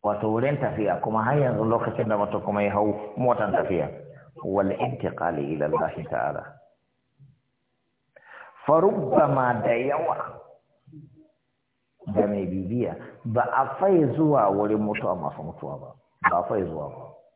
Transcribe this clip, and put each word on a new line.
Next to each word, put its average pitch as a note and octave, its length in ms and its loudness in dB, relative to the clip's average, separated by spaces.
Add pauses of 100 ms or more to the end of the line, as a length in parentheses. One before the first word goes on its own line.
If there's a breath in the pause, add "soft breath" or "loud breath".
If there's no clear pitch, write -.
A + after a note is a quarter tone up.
Wato G#2+ 280 0
wurin C3 280 0
tafiya, G2+ 420 0
kuma A2 220 0
har C3 160 2
yanzu A#2 240 2
lokacin A2+ 460 0
da G#2+ 80 2
mutum G#2 260 -2
kuma G2+ 200 0
ya G2+ 100 2
hau G#2 440 0
motan A#2+ 340 2
tafiya. E2+ 360 0 (560 loud breath)
Wal G2 280 0
intiqali E2 840 -4
ila D2 120 -2
Allah - 280 0 (160)
ta'ala. B1+ 340 -4 (2250 loud breath)
Fa D#3 160 6
rubbama C#3 720 4 (100)
da B2 100 2
yawa C#3+ 440 0 (2000)
da G#2 140 4
mai G2+ 180 0
bibiya, F#2+ 500 -2 (300 loud breath)
ba A#2 160 2
a C3+ 380 0
fai F3+ 260 6 (100)
zuwa C#3+ 360 4
wurin G#2 260 2
mutuwa G#2 380 0
masu D2 280 -8
mutuwa C#2 360 -10
ba. C2 100 -16 (400)
Ba E2+ 100 2
a F2+ 40 -2
fai G2+ 200 -2
zuwa D#2 260 -6
ba. - 140 -16 (320)